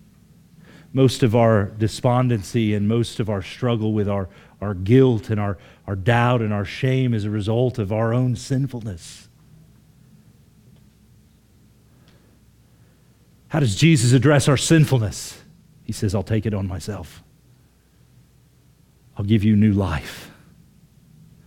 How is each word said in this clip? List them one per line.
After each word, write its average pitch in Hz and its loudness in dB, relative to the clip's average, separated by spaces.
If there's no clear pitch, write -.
Most 127 2
of 113 2
our 113 4
despondency 117 -2
and 101 -2
most 113 -2
of 107 -4
our 98 -4
struggle 107 -4
with 104 -2
our, 98 -4
our 101 -6
guilt 113 2
and 107 -2
our, 101 -4
our 101 -4
doubt 120 2
and 107 -2
our 101 -4
shame 131 -2
is 104 -2
a 104 -4
result 113 -2
of 101 -4
our 113 -2
own 127 0
sinfulness. 120 -8
How 160 -2
does 113 0
Jesus 135 4
address 135 4
our 143 4
sinfulness? 135 0
He - -8
says, 101 -2
"I'll 101 -2
take 110 -4
it 110 -2
on 98 -4
myself. 92 -12
I'll 104 -6
give 101 2
you 110 4
new 104 4
life. 90 -4